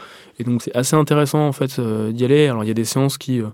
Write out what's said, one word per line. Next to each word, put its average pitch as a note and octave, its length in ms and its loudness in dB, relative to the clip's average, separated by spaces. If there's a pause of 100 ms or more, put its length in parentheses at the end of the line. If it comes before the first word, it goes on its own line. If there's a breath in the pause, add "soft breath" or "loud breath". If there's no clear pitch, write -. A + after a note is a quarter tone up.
(400 loud breath)
Et A#2+ 40 -6
donc, A#2+ 180 0
c'est - 140 -8
assez B2+ 220 2
intéressant, D3 500 2
en C#3 60 0
fait, C3+ 260 -4
euh, A2 320 -2
d'y A#2+ 140 -2
aller. D3 220 4
Alors, A2+ 180 -2
il - 20 -2
y A2 40 -2
a - 20 0
des A2+ 100 0
séances C3+ 340 0
qui, B2+ 220 -4
euh, G#2+ 140 -4